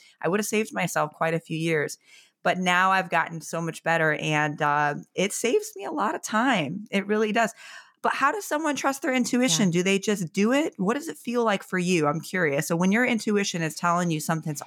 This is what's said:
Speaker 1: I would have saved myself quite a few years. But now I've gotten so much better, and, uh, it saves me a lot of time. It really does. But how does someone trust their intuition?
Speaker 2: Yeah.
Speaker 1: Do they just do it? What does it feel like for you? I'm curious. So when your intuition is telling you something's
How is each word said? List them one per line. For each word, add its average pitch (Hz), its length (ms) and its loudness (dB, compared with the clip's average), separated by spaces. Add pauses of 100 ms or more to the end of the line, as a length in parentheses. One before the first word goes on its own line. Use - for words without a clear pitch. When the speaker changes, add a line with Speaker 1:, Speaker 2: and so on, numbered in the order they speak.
(220)
Speaker 1:
I 156 60 -2
would 190 120 2
have 208 80 -4
saved 214 260 -2
myself 165 400 -2
quite 165 200 -2
a 165 60 0
few 160 180 -6
years. 160 400 0 (460)
But 180 160 2
now 180 320 4
I've 185 180 2
gotten 165 320 -2
so 165 200 -8
much 160 220 -6
better, 160 300 2
and, 151 480 0
uh, 147 340 2 (180)
it 185 200 -2
saves 403 420 0
me 392 80 -12
a 339 80 -10
lot 294 240 -2
of 339 80 -10
time. 214 640 0
It 196 160 -2
really 214 280 0
does. 226 200 2 (480)
But 240 120 0
how 269 180 2
does 415 140 -6
someone 302 320 -2
trust 269 240 -2
their 285 120 0
intuition? 247 540 2
Speaker 2:
Yeah. 170 120 2
Speaker 1:
Do 180 40 2
they 196 160 2
just 196 320 -2
do 214 220 2
it? 294 240 0
What 196 160 0
does 294 160 -4
it - 80 -10
feel 240 260 -2
like 202 200 0
for - 140 -4
you? 175 300 4
I'm 156 140 0
curious. 147 480 0
So 170 80 2
when 190 160 4
your 247 120 4
intuition 208 560 0
is 156 140 -2
telling 175 340 0
you 151 120 0
something's 156 460 -4